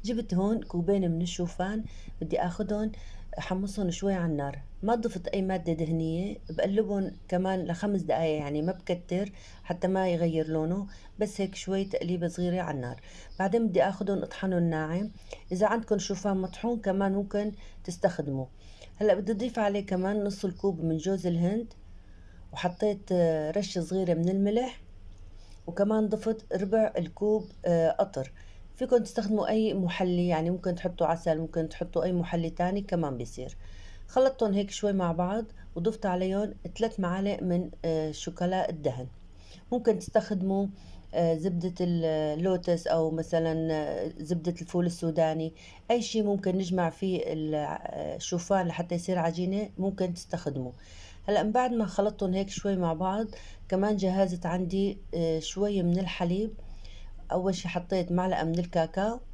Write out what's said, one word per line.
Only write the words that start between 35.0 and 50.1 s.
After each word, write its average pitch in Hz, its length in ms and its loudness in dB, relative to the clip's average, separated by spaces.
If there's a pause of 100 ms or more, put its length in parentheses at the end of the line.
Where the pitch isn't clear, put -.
بعض، 180 320 0 (320)
وضفت 208 300 0
عليهم 190 480 2 (240)
ثلاث 220 220 0
معالق 190 420 0
من، 180 280 0 (140)
آه، 160 260 2
شوكولا 175 600 -2
الدهن. 135 360 -4 (640)
ممكن 240 260 4
تستخدموا، 196 680 0 (480)
آه، 165 200 4
زبدة 175 460 0
اللوتس، 170 1040 2
أو 165 240 4
مثلا، 160 600 2
آه، 147 460 -2
زبدة 170 420 -2
الفول 175 260 0
السوداني، 160 680 0 (380)
أي 240 120 4
شي 220 200 0
ممكن 196 340 2
نجمع 180 340 2
فيه 185 360 -2
ال-، 156 280 -2
آه، 143 640 -4
الشوفان 180 500 0
لحتى 170 280 -2
يصير 180 240 0
عجينة 180 500 0 (100)
ممكن 190 360 0